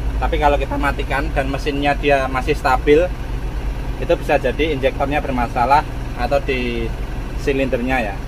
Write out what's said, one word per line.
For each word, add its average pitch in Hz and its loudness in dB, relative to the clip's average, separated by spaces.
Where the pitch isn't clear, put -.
Tapi 131 0
kalau 147 4
kita 143 -2
matikan 139 -2
dan 135 0
mesinnya 143 0
dia 139 2
masih 131 -2
stabil, 147 4
itu 127 0
bisa 147 2
jadi 139 0
injektornya 135 0
bermasalah 127 2
atau 123 0
di 123 -2
silindernya 127 0
ya. 98 -6